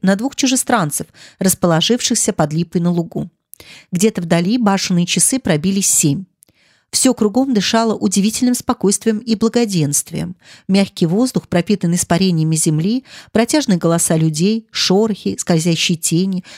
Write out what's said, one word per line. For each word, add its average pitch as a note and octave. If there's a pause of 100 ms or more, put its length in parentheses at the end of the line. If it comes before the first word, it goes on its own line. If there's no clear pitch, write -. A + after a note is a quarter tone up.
на F#3+
двух A#3
чужестранцев, A#3+ (320)
расположившихся F#3+
под D3+
липой E3+
на F3
лугу. E3+ (600)
Где-то F#3+
вдали F3
башенные F#3+
часы -
пробили F#3
семь. C#3+ (640)
Все B3+
кругом B3
дышало A3+
удивительным G#3
спокойствием G#3+
и A3+
благоденствием. F3+ (320)
Мягкий G3
воздух, G#3
пропитанный F3
испарениями E3+
земли, E3+ (260)
протяжные A3+
голоса E3
людей, E3
шорохи, G3+
скользящие E3
тени, F3+ (140)